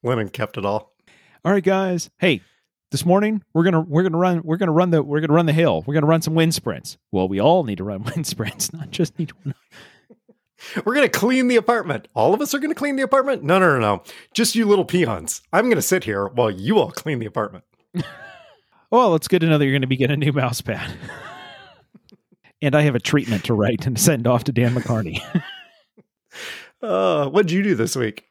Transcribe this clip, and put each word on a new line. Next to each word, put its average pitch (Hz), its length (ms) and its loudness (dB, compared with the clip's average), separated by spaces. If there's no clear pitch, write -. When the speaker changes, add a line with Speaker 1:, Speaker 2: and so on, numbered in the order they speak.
Speaker 1:
Lennon 117 260 -2
kept - 280 -8
it 101 80 -6
all. 104 280 -4
Speaker 2:
"All 170 80 2
right, 196 120 2
guys. 190 460 0
Hey, 143 220 0
this 147 140 -4
morning 202 380 2
we're 165 100 2
gonna, 170 180 2
we're 165 220 0
gonna 170 140 0
run, 175 260 2
we're 160 140 -2
gonna 185 140 0
run 175 200 4
the, 160 100 4
we're 143 180 -2
gonna 156 140 0
run 170 140 4
the 147 60 2
hill. 139 340 2
We're 147 80 -2
gonna 151 100 2
run 160 160 4
some 160 140 -2
wind 165 180 4
sprints." - 440 -8
Well, 95 160 0
we 98 140 -2
all 165 220 4
need 104 160 -6
to 92 40 -6
run 101 200 -8
<laughs> 117 120 -8
wind 165 120 -6
sprints, - 440 -6
not 160 200 -14
just - 280 -4
each 156 240 -6
one. 139 120 -8
Speaker 1:
We're 233 100 0
gonna 277 140 4
clean 254 380 0
the 247 80 2
apartment. 214 600 0
All 127 180 4
of 254 80 -2
us 285 120 -6
are 285 60 -2
gonna 311 160 -4
clean 285 200 -4
the 269 80 -2
apartment? 269 400 0
No, 170 160 2
no, 175 140 4
no, 131 60 2
no. 104 240 0
Just 220 220 0
you 226 100 2
little 208 200 4
peons. 113 560 -2
I'm 214 160 2
gonna 196 120 2
sit 185 220 0
here 98 240 -2
while 123 240 0
you 110 280 0
all 143 120 0
clean 143 280 -6
the 113 80 -6
apartment. 101 360 -6
<laughs> 175 100 -6
Speaker 2:
Well, 220 260 4
it's 156 120 -2
good 180 140 2
to 165 60 2
know 156 100 4
that 147 80 2
you're 135 100 2
gonna 135 100 0
be 131 120 -2
getting 135 160 0
a 143 120 -2
new 147 60 2
mouse 127 300 -2
pad. 101 300 -8
<laughs> - 0 -
And 139 120 0
I 151 80 4
have 147 140 2
a 120 40 2
treatment 117 460 0
to 120 80 0
write 107 320 0
and 123 140 -2
send 131 260 2
off 120 200 2
to 127 60 -4
Dan 120 220 2
McCarney. 110 480 -4
<laughs> 165 100 -2
Speaker 1:
Uh, 185 480 0
what'd 175 220 2
you 190 120 0
do 196 120 0
this 117 200 -2
week? 113 360 -6